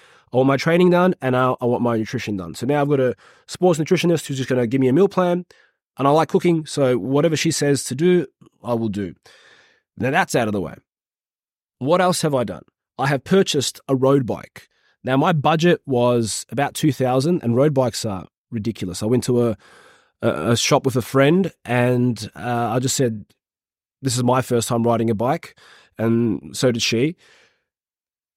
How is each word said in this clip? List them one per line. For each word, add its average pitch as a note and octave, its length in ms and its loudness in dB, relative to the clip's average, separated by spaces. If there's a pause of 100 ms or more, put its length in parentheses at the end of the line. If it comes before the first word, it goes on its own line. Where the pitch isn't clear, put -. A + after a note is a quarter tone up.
(320)
I A#2+ 60 0
want C3 100 4
my C#3 100 2
training F3 320 4
done, F3+ 320 4
and C3 140 -2
I, B2+ 260 2
I B2+ 40 -4
want A#2+ 180 0
my A#2 140 0
nutrition A2 400 -6
done. F2 180 -10
So - 100 -8
now D3 160 0
I've C#3+ 80 -2
got C#3+ 100 2
a B2+ 160 0 (320)
sports F3+ 320 0
nutritionist E3+ 460 0
who's C#3 120 -6
just C3 120 -4
gonna B2 180 2
give C3 140 0
me C3 60 4
a B2 60 4
meal F#3+ 160 4
plan, F3+ 360 -2 (520)
and C3+ 100 0
I C#3 40 4
like D#3 180 2
cooking, E3 360 2
so B2+ 320 0
whatever C#3 380 0
she E3 160 0
says C#3+ 340 0
to B2+ 100 -8
do, F3 300 2 (380)
I A#2+ 100 -4
will A2+ 160 -2
do. F#2+ 240 -6 (840)
Now B2+ 140 -2
that's E3+ 240 -2
out A#2+ 120 0
of G#2 60 -4
the G2+ 80 -4
way. D#2 140 -10 (1040)
What E3 220 2
else F3+ 200 0
have D3+ 120 0
I B2 120 0
done? F2+ 180 -10 (340)
I C3 100 -2
have C#3 160 -2
purchased F#3 640 0
a C#3 80 2
road C3 300 2
bike. - 440 -10 (340)
Now, B2+ 140 0
my E3 160 2
budget D#3+ 520 2
was A#2+ 640 0
about C3+ 260 -4
two D3+ 180 0
thousand, C3 500 0
and A#2 120 0
road C#3+ 180 2
bikes B2+ 320 -2
are F#2+ 220 -8 (240)
ridiculous. G#2 520 -8
I G#2+ 40 -4
went A#2+ 180 0
to A#2+ 240 2
a, G#2+ 80 -4 (640)
a, F2 300 -2
a A#2 60 2
shop - 280 0
with B2+ 100 -2
a B2 60 0
friend, D3+ 500 2 (140)
and, B2 720 0
uh, A#2+ 380 -4
I B2+ 60 0
just B2+ 160 -2
said, A2+ 300 -2 (760)
"This C3 140 -4
is B2+ 80 -2
my B2+ 180 2
first A#2+ 280 -2
time A#2 140 0
riding A#2 260 2
a A#2 60 0
bike," B2 440 -4 (380)
and A2+ 580 -2
so B2+ 160 0
did A#2 100 -4
she. C#3 360 -2 (1200)